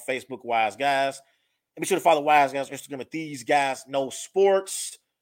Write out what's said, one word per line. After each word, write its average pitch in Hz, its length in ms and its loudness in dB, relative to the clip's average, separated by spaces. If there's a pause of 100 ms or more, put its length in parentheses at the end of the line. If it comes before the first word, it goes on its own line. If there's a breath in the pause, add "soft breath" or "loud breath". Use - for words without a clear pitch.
Facebook, 127 360 -6
Wise 113 320 0
Guys. 139 440 0 (540)
And 160 80 -12
be 160 60 -2
sure 185 100 2
to - 20 -2
follow 160 200 4
Wise 143 320 4
Guys 139 180 -4
on 139 60 -12
Instagram 135 240 -12
at 120 100 -14
These 151 320 -8
Guys 139 460 0
Know 135 220 -4
Sports. 196 800 0
It's - 60 -20 (240)